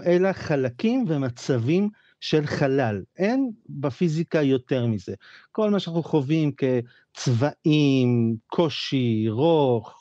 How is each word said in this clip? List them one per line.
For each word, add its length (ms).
אלא 260
חלקים 760
ומצבים 800
של 260
חלל. 560
אין 340
בפיזיקה 760
יותר 440
מזה. 280
כל 180
מה 100
שאנחנו 220
חווים 500
כצבעים, 1800
קושי, 840
רוח, 720